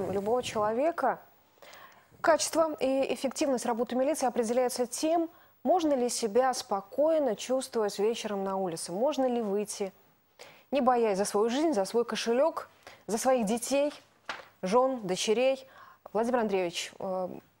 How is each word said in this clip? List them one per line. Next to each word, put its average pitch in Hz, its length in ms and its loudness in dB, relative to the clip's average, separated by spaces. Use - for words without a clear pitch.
любого 214 320 0
человека, 226 800 0
качество 311 640 2
и 269 320 0
эффективность 269 520 -2
работы 233 300 -2
милиции 269 320 0
определяются 240 600 0
тем, 330 420 0
можно 320 300 4
ли 247 160 0
себя 240 440 2
спокойно 262 840 0
чувствовать 233 600 -2
вечером 208 460 -2
на 196 140 -4
улице, 175 340 -4
можно 262 340 0
ли 240 160 0
выйти, 202 520 -4
не 269 120 0
боясь 233 360 2
за 196 60 0
свою 208 260 0
жизнь, 302 220 0
за 196 140 0
свой 233 180 0
кошелёк, 240 640 0
за 208 100 -2
своих 247 280 2
детей, 269 480 0
жён, 240 460 0
дочерей. 240 580 0
Владимир 240 280 4
Андреевич, 190 600 0
э, 185 300 -4